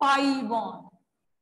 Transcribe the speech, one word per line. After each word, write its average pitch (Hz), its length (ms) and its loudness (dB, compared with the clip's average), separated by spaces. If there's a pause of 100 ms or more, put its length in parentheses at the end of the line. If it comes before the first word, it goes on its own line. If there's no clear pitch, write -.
पाई 277 420 4
bond। - 460 -6 (540)